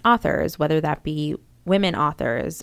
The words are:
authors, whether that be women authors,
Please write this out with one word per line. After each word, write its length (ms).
authors, 520
whether 220
that 240
be 320
women 300
authors, 680